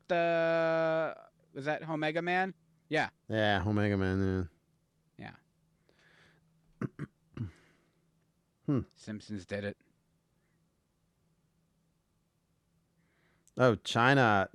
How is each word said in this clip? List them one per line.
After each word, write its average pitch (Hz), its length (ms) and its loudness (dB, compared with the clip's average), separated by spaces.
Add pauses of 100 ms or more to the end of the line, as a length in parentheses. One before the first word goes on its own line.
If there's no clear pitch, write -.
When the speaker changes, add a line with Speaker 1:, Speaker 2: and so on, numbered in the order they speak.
Speaker 1:
the, 165 1040 0 (400)
was 135 120 -10
that 151 220 -4
Omega 156 340 -2
Man? 180 320 -2 (340)
Yeah. 143 200 0 (200)
Speaker 2:
Yeah, 104 380 2
Omega 104 300 2
Man, 95 520 0 (720)
yeah. 110 80 -16 (1600)
Speaker 1:
Yeah. - 240 -10
Speaker 2:
<clears throat> - 0 - (1600)
Hmm. 139 140 0 (160)
Speaker 1:
Simpsons 104 500 -12
did 101 160 -6
it. 101 140 -8 (3750)
Speaker 2:
Oh, 123 280 4
China 117 720 4